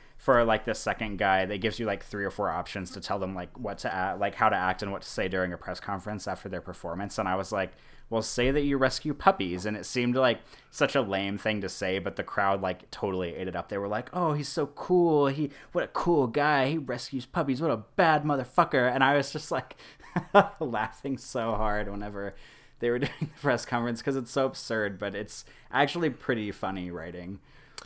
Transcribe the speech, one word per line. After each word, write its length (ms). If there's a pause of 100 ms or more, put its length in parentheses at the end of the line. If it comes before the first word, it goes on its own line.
(180)
for, 280
like, 180
the 100
second 440
guy, 280
they 120
gives 220
you, 60
like, 180
three 200
or 80
four 180
options 420
to 100
tell 180
them, 160
like, 240
what 200
to 140
act, 260
like, 160
how 140
to 60
act 260
and 100
what 100
to 80
say 180
during 240
a 60
press 240
conference 460
after 200
their 140
performance. 560
And 100
I 80
was 160
like, 200 (380)
"Well, 140
say 280
that 120
you 140
rescue 360
puppies." 520
And 120
it 80
seemed 320
like 240 (300)
such 240
a 60
lame 360
thing 240
to 80
say, 300
but 180
the 60
crowd, 380
like, 300
totally 440
ate 120
it 80
up. 140
They 80
were 100
like, 240
"Oh, 220
he's 160
so 160
cool. 640
He, 240 (200)
what 140
a 20
cool 400
guy. 440
He 80
rescues 460
puppies. 360
What 100
a 60
bad 480
motherfucker." 640
And 140
I 100
was 160
just, 200
like, 260 (380)
<laughs> 440
laughing 580
so 360
hard 360
whenever 460 (440)
they 100
were 100
<laughs> 0
doing 220
the 60 (120)
press 260
conference, 360
'cause 160
it's 140
so 160
absurd, 520
but 160
it's 300 (260)
actually 380
pretty 420
funny 400
writing. 480 (460)